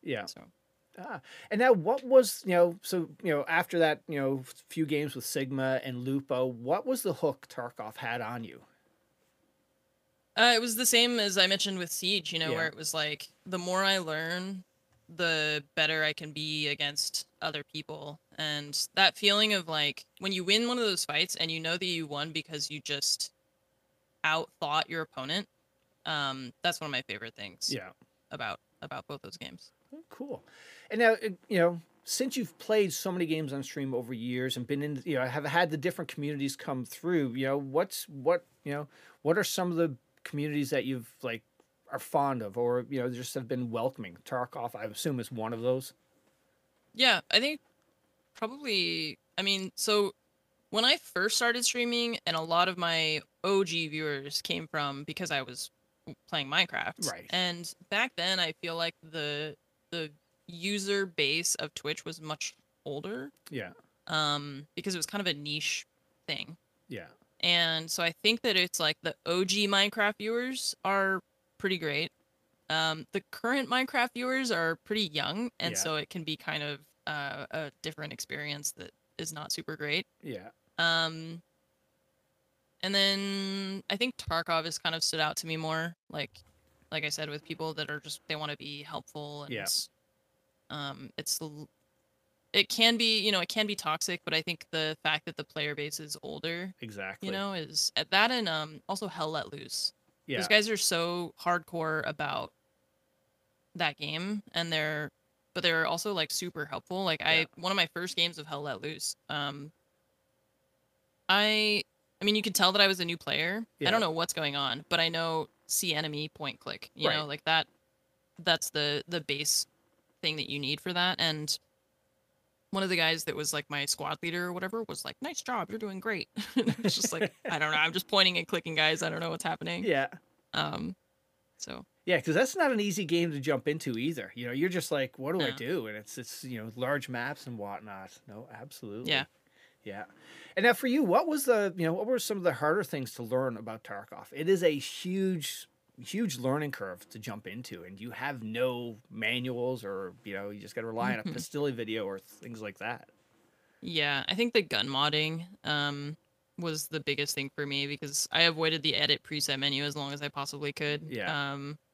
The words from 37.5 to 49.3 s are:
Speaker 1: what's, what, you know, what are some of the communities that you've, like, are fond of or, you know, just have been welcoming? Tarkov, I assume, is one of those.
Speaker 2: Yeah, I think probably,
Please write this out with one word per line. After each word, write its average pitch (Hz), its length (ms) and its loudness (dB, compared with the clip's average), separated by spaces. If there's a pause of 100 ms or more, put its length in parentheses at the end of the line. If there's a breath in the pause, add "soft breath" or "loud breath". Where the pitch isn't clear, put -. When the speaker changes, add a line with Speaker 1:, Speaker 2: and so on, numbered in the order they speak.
Speaker 1:
what's, 139 500 -2
what, 156 380 0 (180)
you 143 80 -4
know, 147 160 -6 (340 loud breath)
what 170 160 4
are 202 60 4
some 180 260 0
of 165 60 0
the 160 200 2 (260)
communities 147 480 -2
that 131 140 2
you've, 127 380 -4
like, 117 200 -4 (520)
are 131 60 -4
fond 139 420 0
of 104 160 -6
or, 120 320 2
you 135 100 -2
know, 123 100 0
just 123 240 -6
have 127 140 -6
been 123 220 -2
welcoming? 113 560 -4
Tarkov, 123 500 -4
I 104 80 -6
assume, 123 360 -2
is - 120 -8
one 113 220 -4
of 113 80 -6
those. 127 320 0 (1000)
Speaker 2:
Yeah, 226 260 6 (100)
I 214 100 6
think 285 200 0 (720)
probably, 196 840 -2 (200)